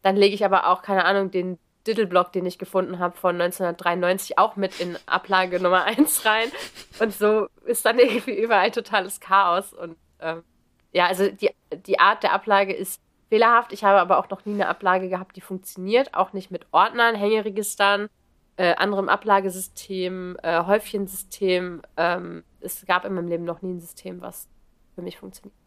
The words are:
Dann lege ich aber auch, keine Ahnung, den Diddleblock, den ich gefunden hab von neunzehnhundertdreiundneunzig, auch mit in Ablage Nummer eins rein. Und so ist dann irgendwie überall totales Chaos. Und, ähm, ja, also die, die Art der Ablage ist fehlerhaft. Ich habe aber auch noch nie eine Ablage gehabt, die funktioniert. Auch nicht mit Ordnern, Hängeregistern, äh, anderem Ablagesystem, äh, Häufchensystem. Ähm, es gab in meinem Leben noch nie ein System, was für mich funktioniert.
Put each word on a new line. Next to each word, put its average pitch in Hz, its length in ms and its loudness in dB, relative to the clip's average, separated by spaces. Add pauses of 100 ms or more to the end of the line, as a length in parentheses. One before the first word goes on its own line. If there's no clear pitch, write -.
Dann 196 140 4
lege 202 180 4
ich 208 100 -2
aber 190 240 2
auch, 180 140 2
keine 190 220 0
Ahnung, 190 280 0
den 185 260 -4 (280)
Diddleblock, 185 460 0
den 180 140 -4
ich 175 120 -8
gefunden 185 420 -4
hab 175 180 -4
von 180 180 0
neunzehnhundertdreiundneunzig, 175 1000 -2
auch 208 160 2
mit 190 240 -6
in 175 180 -6 (100)
Ablage 185 540 0
Nummer 180 220 4
eins 226 420 0
rein. 220 240 2 (520)
Und 220 120 0
so 208 360 0 (160)
ist - 200 -4
dann 226 140 2
irgendwie 233 420 2
überall 214 300 2
totales 202 480 -4
Chaos. 190 540 0
Und, 170 240 -14 (240)
ähm, 165 240 -8 (480)
ja, 175 140 4
also 190 220 0
die, 202 220 -2 (360)
die 190 120 0
Art 202 240 4
der - 120 2
Ablage 202 380 2
ist - 280 -8 (300)
fehlerhaft. 233 420 4
Ich 202 100 -12
habe 196 180 6
aber 175 180 4
auch - 120 -4
noch - 140 -12
nie 208 100 -8
eine 202 140 -2
Ablage 185 400 0
gehabt, 185 260 -8
die 185 60 -18
funktioniert. 190 760 -2
Auch - 180 -2
nicht 185 200 -12
mit - 180 -12
Ordnern, 233 460 2
Hängeregistern, 202 920 0 (500)
äh, 175 180 2
anderem 196 320 -2
Ablagesystem, 185 1400 -2
äh, 170 200 0
Häufchensystem. 185 1160 -4 (140)
Ähm, 170 480 -4 (160)
es - 260 -14
gab 180 180 2
in 196 100 -6
meinem 175 140 -6
Leben 170 160 -4
noch 170 160 -8
nie 185 140 -8
ein 175 60 -10
System, 180 400 -18
was - 260 -16 (480)
für 180 80 -14
mich 175 160 -14
funktioniert. 196 360 -20 (120)